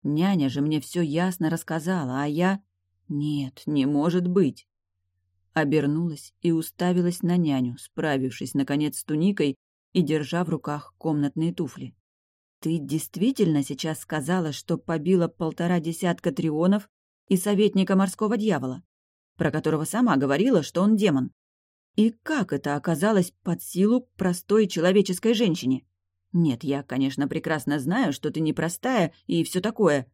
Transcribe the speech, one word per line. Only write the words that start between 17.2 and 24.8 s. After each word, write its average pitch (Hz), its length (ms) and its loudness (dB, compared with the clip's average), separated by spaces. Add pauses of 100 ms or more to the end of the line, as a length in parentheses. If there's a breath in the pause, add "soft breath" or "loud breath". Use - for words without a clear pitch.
и 185 80 4
советника 196 600 2
морского 202 400 0
дьявола, 165 460 -2 (540)
про 156 140 0
которого 156 340 -2
сама 220 320 0
говорила, 151 460 2
что 170 200 -2
он 214 140 4
демон? 160 340 2 (680)
И 220 140 4
как 247 420 -4
это 143 220 -2
оказалось 175 580 0 (100)
под 175 200 -4
силу 214 540 0
простой 196 500 2
человеческой 190 680 2